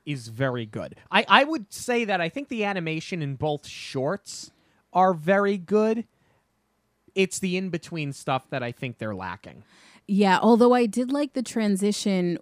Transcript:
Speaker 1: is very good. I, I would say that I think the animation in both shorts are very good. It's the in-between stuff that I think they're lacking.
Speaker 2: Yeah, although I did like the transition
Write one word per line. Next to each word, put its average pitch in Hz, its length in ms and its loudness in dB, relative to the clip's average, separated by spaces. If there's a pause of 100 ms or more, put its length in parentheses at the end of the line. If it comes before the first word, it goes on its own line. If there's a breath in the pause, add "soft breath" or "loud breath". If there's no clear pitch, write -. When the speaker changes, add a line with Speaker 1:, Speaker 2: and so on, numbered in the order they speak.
Speaker 1:
is 127 240 -8
very 123 360 -2
good. 107 300 -10 (160 soft breath)
I, 202 160 2
I 214 160 8
would 294 300 -6
say 240 320 -2
that 196 160 0
I 165 80 -2
think 285 180 -8
the 226 160 -6
animation 165 580 -4
in 139 140 -6
both 151 320 -4
shorts - 840 -8 (420)
are 185 200 6
very 196 440 2
good. 214 480 0 (1080)
It's 190 240 0
the 185 180 -2
in-between 165 560 -6
stuff - 360 -4
that 131 140 -4
I 120 80 -4
think 123 260 -8
they're 110 180 -6
lacking. 92 480 -12 (440 soft breath)
Speaker 2:
Yeah, 196 340 4
although 240 320 8
I 247 120 4
did 247 260 -2
like 285 220 -2
the 262 100 -4
transition 202 1000 0